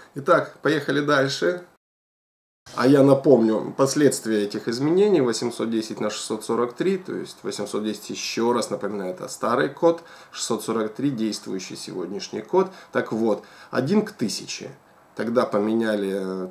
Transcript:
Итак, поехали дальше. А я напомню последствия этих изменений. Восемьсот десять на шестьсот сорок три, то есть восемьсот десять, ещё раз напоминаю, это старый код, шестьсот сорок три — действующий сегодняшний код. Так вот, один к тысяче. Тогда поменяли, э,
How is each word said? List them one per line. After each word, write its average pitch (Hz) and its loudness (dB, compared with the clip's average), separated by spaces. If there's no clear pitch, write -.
Итак, 147 2
поехали 143 0
дальше. 147 0
А 117 2
я 139 8
напомню 120 6
последствия 135 2
этих 101 -6
изменений. 160 2
Восемьсот 117 -2
десять 110 -4
на 107 -2
шестьсот - -6
сорок 120 -2
три, 185 0
то 185 -10
есть - -10
восемьсот 104 -6
десять, 107 -6
ещё 113 -2
раз 113 -2
напоминаю, 101 -6
это 98 -10
старый 131 -2
код, 165 0
шестьсот - -6
сорок 110 -4
три — 139 -2
действующий 107 -6
сегодняшний 95 -8
код. 185 2
Так 120 -2
вот, 110 0
один 160 2
к - -10
тысяче. - -8
Тогда 117 0
поменяли, 101 -2
э, - -8